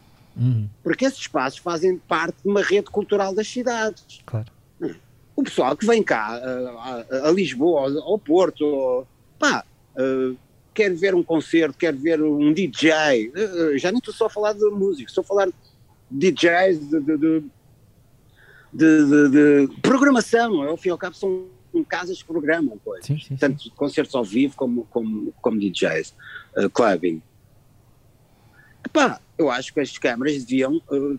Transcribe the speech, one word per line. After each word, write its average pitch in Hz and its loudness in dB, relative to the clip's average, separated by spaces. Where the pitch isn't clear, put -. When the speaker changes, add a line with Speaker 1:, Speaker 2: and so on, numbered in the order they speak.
Speaker 1:
Uhum. 120 -2
Speaker 2:
Porque - -2
esses 269 -2
espaços - -4
fazem 175 -2
parte 170 -4
de 190 -4
uma 202 2
rede 202 0
cultural 196 -2
das 208 -2
cidades. 226 -6
Speaker 1:
Claro. 110 -10
Speaker 2:
O 294 -2
pessoal 277 0
que - -8
vem 226 4
cá, 113 -2
a, 123 -8
a, - 4
a - 6
Lisboa, 156 2
ao, 143 -4
ao 214 0
Porto, 147 0
pá, 135 0
eh, 131 -2
quer 202 0
ver 185 0
um 175 2
concerto, 160 0
quer 160 0
ver 151 0
um 147 2
D 175 0
J, 139 2
eh, 131 2
eh, 170 -2
já 180 -2
nem 233 -2
estou 220 -8
só 226 -2
a 214 0
falar 208 -2
de 208 0
música, 190 -2
estou - -2
a 175 -4
falar 196 2
de 180 -4
D 151 2
Js, 175 2
de, 156 0
de, 151 0
de, 160 0
de, 156 6
de, 143 6
de - -12
programação, 240 4
não 151 0
é? 143 -2
Ao 165 -4
fim 185 -6
e 175 2
ao 160 -2
cabo 180 -10
são 185 -4
casas - -6
que - -20
programam 160 -2
coisas. 101 -12
Speaker 1:
Sim, 147 -4
sim, 139 -10
Speaker 2:
Tanto 143 0
Speaker 1:
sim. 117 -18
Speaker 2:
concertos 143 -2
ao 123 0
vivo 127 0
como, 120 -2
como, 107 -6
como 110 0
D 101 0
Js, 82 -4
eh, 101 0
clubbing. 87 0
Epá, 254 2
eu 151 2
acho 123 -4
que 151 -2
as - -6
câmaras 131 -2
deviam, 131 0
eh, 139 -2